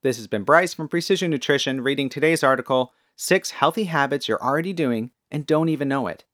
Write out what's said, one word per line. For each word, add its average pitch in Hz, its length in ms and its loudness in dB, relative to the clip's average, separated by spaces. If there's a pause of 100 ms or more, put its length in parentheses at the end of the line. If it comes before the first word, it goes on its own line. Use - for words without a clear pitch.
This 123 140 0
has 107 100 -14
been 104 160 -4
Bryce 165 320 4
from 156 120 -8
Precision 170 440 0
Nutrition 135 500 0
reading 135 280 -2
today's 156 340 0
article, 127 500 2 (220)
Six - 340 -2
Healthy 165 360 0
Habits 143 420 -2
You're 110 160 -2
Already 160 280 0
Doing 123 380 -2 (220)
and 147 160 -6
Don't 160 220 2
Even 143 180 -2
Know 135 180 -2
It. 85 280 -8